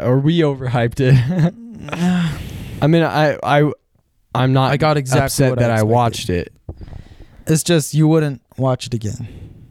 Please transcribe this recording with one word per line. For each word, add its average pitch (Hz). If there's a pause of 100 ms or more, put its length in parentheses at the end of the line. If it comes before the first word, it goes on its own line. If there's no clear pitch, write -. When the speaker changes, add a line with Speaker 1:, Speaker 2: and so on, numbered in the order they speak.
Speaker 1:
or 127
we 160
overhyped 127
it. 139 (360)
<laughs> -
Speaker 2:
<sighs> 175
Speaker 1:
I 143
mean, 165
I, 143
I, 147 (640)
I'm 127
not 131
Speaker 2:
I 143
got 151
exactly 135
Speaker 1:
upset 135
Speaker 2:
what 123
I -
Speaker 1:
that 120
I -
Speaker 2:
expected. 110
Speaker 1:
watched 120
it. 87 (920)
Speaker 2:
It's 160
just 165
you 156
wouldn't 151 (160)
watch 127
it -
again. 113 (420)